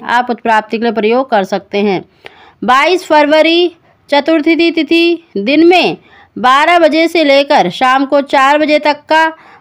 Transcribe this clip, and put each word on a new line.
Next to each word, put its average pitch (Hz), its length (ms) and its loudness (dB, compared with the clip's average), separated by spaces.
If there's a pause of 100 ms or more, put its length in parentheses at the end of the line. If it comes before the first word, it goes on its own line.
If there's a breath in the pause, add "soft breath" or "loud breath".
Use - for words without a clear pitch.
आप 240 260 -2
उत्प्राप्ति 220 480 -2
के 214 40 -6
लिए 233 120 -2
प्रयोग 233 360 -2
कर 202 140 0
सकते 196 360 -8
हैं। 202 220 -2 (600 loud breath)
बाईस 285 440 0
फरवरी 311 680 2 (360 soft breath)
चतुर्थी 320 600 0
तिथि, 330 540 -2 (120)
दिन 277 320 0
में 285 280 2 (400 soft breath)
बारह 285 420 2
बजे 320 300 2
से 330 160 -2
लेकर 277 460 2
शाम 262 360 -2
को 285 160 0
चार 285 360 0
बजे 302 200 0
तक 294 260 -2
का 320 220 0 (340 loud breath)